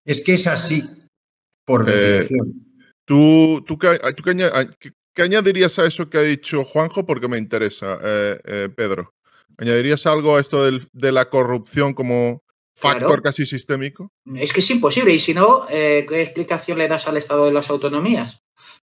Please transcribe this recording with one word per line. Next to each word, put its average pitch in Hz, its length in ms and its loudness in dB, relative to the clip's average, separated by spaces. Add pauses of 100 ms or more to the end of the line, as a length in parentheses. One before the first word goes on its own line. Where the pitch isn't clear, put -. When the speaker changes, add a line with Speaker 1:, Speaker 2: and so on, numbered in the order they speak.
Speaker 1:
es 147 180 -2
que 185 120 2
es 175 120 0
así, 156 360 -2 (840)
por 113 240 2
Speaker 2:
Eh, - 20 4
Speaker 1:
definición. 104 600 0 (520)
Speaker 2:
¿tú, 156 600 6
tú 156 100 -8
qué, 170 220 2 (160)
tú 151 80 -16
qué 180 80 -2
aña-, 180 200 0 (280)
qué, 147 120 -20 (220)
qué - 100 -2
añadirías 185 560 2
a 165 60 4
eso 165 240 -4
que - 80 -4
ha 151 40 4
dicho 147 420 -2
Juanjo? 165 420 -2
Porque 123 220 -4
me 123 100 -4
interesa, 104 640 -4
eh, 104 420 -2
eh, 101 300 -6
Pedro. 95 380 -6 (440)
¿Añadirías 120 480 0
algo 151 320 2
a - 40 4
esto 143 220 0
del, 131 300 0
de 131 180 -2
la 127 180 2
corrupción 131 640 0
como 120 480 -2 (340)
factor 139 320 0
Speaker 3:
Claro. 147 160 4
Speaker 2:
casi 143 220 -2
sistémico? 139 640 -8 (260)
Speaker 3:
Es 143 180 -6
que - 60 -2
es 190 100 2
imposible, 240 440 2
y 156 60 2
si 165 140 -2
no, 220 360 4
eh, 147 380 0
¿qué 160 140 -2
explicación 165 560 -6
le 160 100 0
das 156 200 -4
al 151 100 -4
estado 147 280 0
de 147 60 2
las 143 180 -2
autonomías? 143 680 -4 (480)